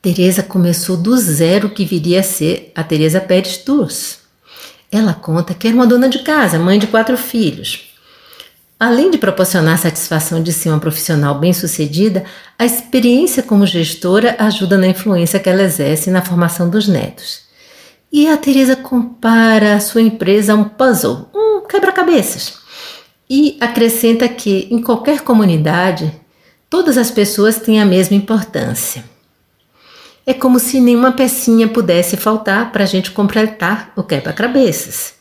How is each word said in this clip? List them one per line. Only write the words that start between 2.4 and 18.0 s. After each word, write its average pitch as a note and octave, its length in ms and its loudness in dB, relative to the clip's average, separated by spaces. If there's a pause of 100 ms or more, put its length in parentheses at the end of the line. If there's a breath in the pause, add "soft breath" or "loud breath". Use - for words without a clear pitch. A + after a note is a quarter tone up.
a D#3+ 100 -8
Tereza D#3+ 380 0
Pérez F#3 360 -2
Tours. - 600 -4 (720 loud breath)
Ela G#3 220 0
conta E3+ 400 -4
que - 140 -4
era A3+ 80 2
uma B3 100 4
dona B3 240 4
de - 140 -4
casa, A#3+ 340 0
mãe F#3 220 2
de A3 80 0
quatro A3+ 280 0
filhos. - 720 -4 (920 loud breath)
Além B3 320 2
de - 80 0
proporcionar F#3 560 0
a - 20 -2
satisfação E3 640 -4
de E3 100 -2
ser D#3+ 180 -4
uma D#3 100 0
profissional D3 580 -2
bem-sucedida, E3+ 880 -2 (320 loud breath)
a A#3+ 80 0
experiência B3 760 0
como G3+ 240 2
gestora F3+ 720 0
ajuda G3 360 0
na F#3 120 4
influência F#3 520 0
que F#3+ 80 -2
ela F#3 140 2
exerce D#3 480 0
na F3+ 140 0
formação F3 440 0
dos G#3 200 0
netos. - 540 -4 (680 soft breath)